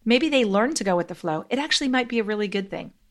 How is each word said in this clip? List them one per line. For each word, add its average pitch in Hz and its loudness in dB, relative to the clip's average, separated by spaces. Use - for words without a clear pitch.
maybe 247 4
they 269 4
learn 208 2
to - -4
go 185 2
with 175 0
the 180 -12
flow, 160 -4
it 240 0
actually 294 0
might 254 2
be 233 0
a 214 0
really 208 -2
good 196 -4
thing. - -10